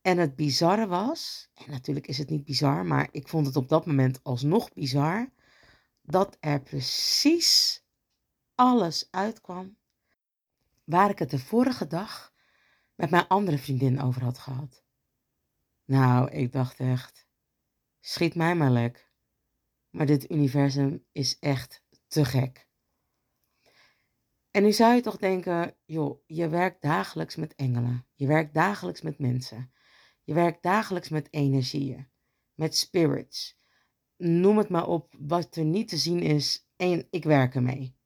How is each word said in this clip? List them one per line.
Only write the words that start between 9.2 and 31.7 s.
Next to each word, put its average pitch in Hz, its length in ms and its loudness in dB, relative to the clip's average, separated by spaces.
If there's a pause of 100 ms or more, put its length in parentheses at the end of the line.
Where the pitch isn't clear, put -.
waar 185 260 4
ik - 80 -4
het 151 120 -4
de 139 80 -2
vorige 247 480 0
dag - 480 -10 (600)
met 151 160 -4
mijn 175 180 4
andere 185 300 2
vriendin 131 420 0
over 127 220 -2
had 123 160 -4
gehad. 131 460 -12 (1000)
Nou, 131 460 4
ik 127 220 -4
dacht 127 280 -4
echt, 127 480 -4 (720)
"Schiet - 340 -4
mij 170 200 0
maar 151 160 2
lek. 120 400 0 (800)
Maar 156 160 -2
dit 143 240 2
universum 139 840 0
is - 260 -4
echt - 460 -6 (220)
te 151 180 2
gek." 131 440 -2 (1800)
En 202 120 2
nu 208 100 6
zou 233 220 6
je 247 60 4
toch 214 160 -6
denken, 180 680 -2
"Joh, 156 420 -4
je 160 220 -4
werkt 175 340 -2
dagelijks 165 540 -4
met 160 180 -8
engelen. 123 600 -2
Je 139 120 -4
werkt 151 280 0
dagelijks 180 460 -2
met 156 180 -10
mensen. 123 540 -6 (500)
Je 160 120 -8
werkt 170 280 0
dagelijks 185 460 -2
met 156 240 -6
energieën, 135 760 -2 (460)